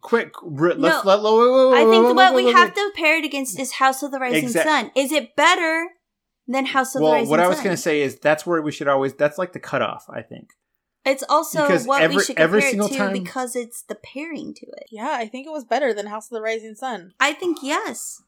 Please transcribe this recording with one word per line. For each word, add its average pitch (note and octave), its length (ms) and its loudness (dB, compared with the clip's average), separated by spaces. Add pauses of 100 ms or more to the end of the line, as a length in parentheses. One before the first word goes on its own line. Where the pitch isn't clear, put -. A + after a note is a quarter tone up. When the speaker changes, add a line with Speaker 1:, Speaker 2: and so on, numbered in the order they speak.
Speaker 1:
quick, G#3+ 400 -2
r-, D#3+ 320 0
let's, G3 320 0
Speaker 2:
No. F#3+ 60 4
Speaker 1:
let, G#3 100 4
wait, - 20 -6
wait, B3 480 6
wait, B3 100 6
Speaker 2:
I A3+ 40 6
Speaker 1:
wait, A3 60 8
Speaker 2:
think A3+ 160 6
Speaker 1:
wait, B3 80 4
Speaker 2:
what C4 180 6
Speaker 1:
wait, - 20 2
Speaker 2:
we B3 120 2
Speaker 1:
wait, - 80 4
Speaker 2:
have F4+ 140 6
Speaker 1:
wait. - 60 -12
Speaker 2:
to G4+ 200 -4
pair D#4+ 220 2
it D#4 80 -2
against C4 340 -6
is B3+ 140 -8
House C4 300 0
of C#4 80 -8
the C#4 80 -8
Rising B3+ 260 -2
Speaker 1:
Exact- B3 220 0
Speaker 2:
Sun. C#4+ 280 0
Is C4+ 160 0
it C#4+ 240 -4
better E4 540 2 (580)
than C4 200 -2
House C4 280 -2
of C4 60 0
Speaker 1:
Well, D#3 100 4
Speaker 2:
the D3+ 60 4
Rising C#3+ 120 0
Speaker 1:
what D#3 100 4
I F3+ 80 4
was F3+ 100 2
Speaker 2:
Sun? - 80 -6
Speaker 1:
gonna F3 120 0
say D3+ 240 0
is C3 180 -4
that's D3+ 260 0
where E3+ 160 -2
we D3+ 100 -6
should C#3+ 160 -6
always, C3+ 260 0
that's D3 240 -2
like F3+ 160 -6
the C#3+ 60 -14
cutoff, - 500 -6
I A#2+ 140 -10
think. - 260 -20 (580)
Speaker 2:
It's C4+ 220 -2
also D#4 320 0
Speaker 1:
Because A#3 240 0
Speaker 2:
what C4+ 160 0
Speaker 1:
every, E3 140 2
Speaker 2:
we G3 80 2
should G#3+ 160 -4
Speaker 1:
every E3+ 220 4
Speaker 2:
compare C#4 100 2
Speaker 1:
single G3+ 160 -2
Speaker 2:
it - 60 -4
to C4+ 40 -4
Speaker 1:
time G3 160 -2
Speaker 2:
because A#3 420 -8
it's A#3 280 -10
the A3 100 -12
pairing C#4+ 600 -14
to - 100 -20 (100)
it. - 160 -20
Speaker 3:
Yeah, A3+ 200 -8
I A#3+ 160 -6
think B3+ 180 -14
it D#4+ 60 -14
was D4+ 120 -10
better B3 300 -2
than G#3 140 -6
House G#3+ 240 -12
of A#3+ 40 -12
the A3 60 -8
Rising A3 320 -8
Sun. G#3 460 -12
Speaker 2:
I C#4 140 2
think E4 280 -6
yes. D4+ 680 -8